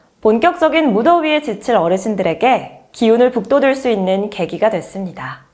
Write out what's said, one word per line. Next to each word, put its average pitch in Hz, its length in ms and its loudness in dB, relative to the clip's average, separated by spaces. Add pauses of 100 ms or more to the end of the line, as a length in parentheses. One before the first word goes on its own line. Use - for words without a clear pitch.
(200)
본격적인 311 720 2
무더위에 302 500 2
지칠 226 340 -2
어르신들에게 190 1120 0
기운을 240 400 2
북돋을 269 460 0
수 269 120 -4
있는 196 420 -2
계기가 175 380 -4
됐습니다. 156 840 -8